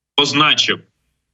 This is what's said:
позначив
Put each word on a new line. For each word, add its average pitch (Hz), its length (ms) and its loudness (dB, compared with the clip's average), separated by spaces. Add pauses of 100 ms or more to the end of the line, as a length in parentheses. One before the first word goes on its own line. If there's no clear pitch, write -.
(160)
позначив 143 640 0 (540)